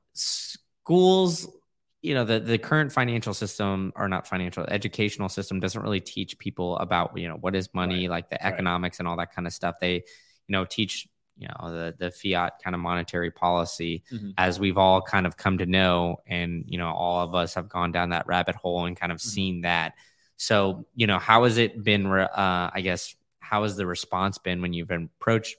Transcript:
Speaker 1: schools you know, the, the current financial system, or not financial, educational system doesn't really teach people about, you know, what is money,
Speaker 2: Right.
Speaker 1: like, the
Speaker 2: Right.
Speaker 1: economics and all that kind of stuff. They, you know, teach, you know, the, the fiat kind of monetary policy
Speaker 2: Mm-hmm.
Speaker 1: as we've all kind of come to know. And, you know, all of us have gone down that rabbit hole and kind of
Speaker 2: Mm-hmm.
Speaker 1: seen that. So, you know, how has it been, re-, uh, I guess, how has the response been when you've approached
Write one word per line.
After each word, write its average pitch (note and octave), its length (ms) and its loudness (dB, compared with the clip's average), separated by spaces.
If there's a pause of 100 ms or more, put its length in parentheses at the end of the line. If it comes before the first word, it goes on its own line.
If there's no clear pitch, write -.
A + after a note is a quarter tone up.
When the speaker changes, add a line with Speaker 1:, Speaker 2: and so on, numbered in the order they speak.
(140)
Speaker 1:
schools - 1300 2 (540)
you D#3 140 -2
know, B2 100 2
the, A2+ 140 2
the A#2 180 2
current D3+ 340 2
financial A#2 420 0
system, G2 640 -2
or G2+ 120 -2
not F#2+ 200 -2
financial, F#2 380 -4
educational G2+ 640 -2
system G2 300 -4
doesn't F#2 240 -4
really G#2 160 -2
teach - 400 -8
people F2+ 400 -4
about, F2 360 0
you F2 120 -6
know, E2 80 -8
what F#2 200 -2
is F#2 180 -2
money, F2+ 340 -2
Speaker 2:
Right. F2 80 -2
Speaker 1:
like, E2+ 140 -6
the - 120 -6
Speaker 2:
Right. F#2+ 120 -2
Speaker 1:
economics F2+ 460 -2
and F2 80 -4
all E2+ 100 -4
that E2+ 160 -6
kind F2+ 120 -6
of E2 80 -8
stuff. - 260 -6
They, F2+ 160 0
you F2 80 -4 (460)
know, F#2+ 160 0
teach, - 420 -4 (300)
you - 100 -16
know, - 240 -12
the, E2+ 260 -8
the F2 140 -6
fiat F2 420 -2 (100)
kind F2+ 120 -4
of F2 60 -2
monetary F2 480 -2
policy E2+ 840 0
Speaker 2:
Mm-hmm. G#2 260 -10
Speaker 1:
as F2+ 220 2
we've F#2+ 180 2
all F#2+ 240 6
kind F#2 260 0
of E2+ 100 -6
come F#2 220 2
to F#2 80 0
know. F2+ 580 4
And, E2+ 420 -4
you F#2 120 -6
know, E2+ 100 -2
all F2 340 0
of F2 120 -4
us F2 180 0
have F2 160 -6
gone F2 220 -2
down F2 180 0
that E2+ 160 -2
rabbit F2 300 0
hole F2 300 -2
and F2+ 140 -4
kind F2 120 -4
of D#2+ 80 -8
Speaker 2:
Mm-hmm. - 100 -4
Speaker 1:
seen F#2+ 320 -2
that. E2+ 320 0 (440)
So, G2 580 2
you A#2 100 2
know, G2 140 4
how A2+ 240 8
has A#2 160 6
it A2+ 240 0
been, G2+ 240 4
re-, F#2+ 160 4
uh, F#2 500 0
I F#2+ 80 -4
guess, F2+ 340 -4 (240)
how G#2+ 220 0
has G#2 140 0
the G2 100 -2
response F#2 540 -2
been F2+ 220 -2
when F2 120 -2
you've E2+ 160 2
approached F#2+ 680 -2